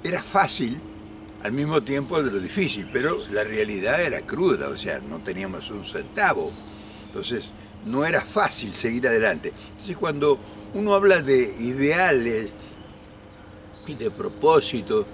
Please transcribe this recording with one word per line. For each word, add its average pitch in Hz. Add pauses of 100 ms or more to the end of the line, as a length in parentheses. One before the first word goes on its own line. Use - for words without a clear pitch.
era 170
fácil, 175 (640)
al 107
mismo 147
tiempo 139
de 127
lo 101
difícil, 107
pero 151
la 104
realidad 107
era 139
cruda, 127
o 67
sea, 71
no 73
teníamos 92
un 101
centavo. - (540)
Entonces, 101 (340)
no 127
era 165
fácil -
seguir 120
adelante. 110 (180)
Entonces, 190
cuando 147 (360)
uno 208
habla 196
de 127
ideales 127 (1400)
y 151
de 110
propósitos 117